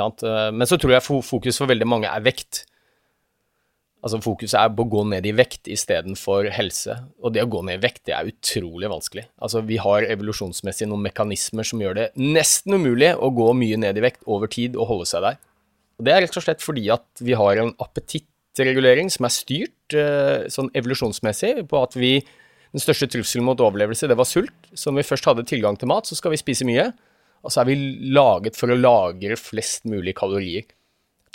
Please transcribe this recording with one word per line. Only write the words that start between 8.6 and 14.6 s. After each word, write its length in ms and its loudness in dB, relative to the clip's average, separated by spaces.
vanskelig. 320 -10
Altså, 240 -4
vi 160 -2
har 240 4
evolusjonsmessig 800 -6
noen 220 -4
mekanismer 580 -4
som 160 -6
gjør 160 -4
det 80 0
nesten 560 0
umulig 400 4
å 160 0
gå 140 2
mye 240 0
ned 160 0
i 80 2
vekt 240 -2
over 240 0
tid 240 -4